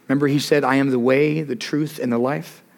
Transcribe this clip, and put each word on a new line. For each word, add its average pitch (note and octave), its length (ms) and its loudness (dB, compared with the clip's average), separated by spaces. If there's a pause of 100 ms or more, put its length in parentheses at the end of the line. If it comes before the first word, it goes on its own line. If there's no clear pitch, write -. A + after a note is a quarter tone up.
Remember, C#3+ 200 0
he C#3+ 100 2
said, C#3+ 260 2
"I C3 120 2
am C#3 160 2
the B2 80 2
way, D3 420 2
the C3+ 140 -6
truth, D3+ 420 -4
and B2 140 -4
the A#2 80 0
life." D3 420 -4 (160)